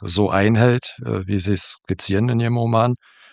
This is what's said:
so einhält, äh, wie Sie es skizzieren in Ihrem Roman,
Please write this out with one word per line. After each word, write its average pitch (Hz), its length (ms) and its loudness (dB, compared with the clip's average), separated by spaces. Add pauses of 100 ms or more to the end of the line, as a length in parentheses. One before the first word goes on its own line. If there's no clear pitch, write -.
so 98 300 -2
einhält, 113 720 2
äh, 104 220 -4
wie 98 120 -2
Sie 95 140 -2
es - 300 -6
skizzieren 98 480 -2
in 117 100 2
Ihrem 117 160 0
Roman, 117 380 2 (380)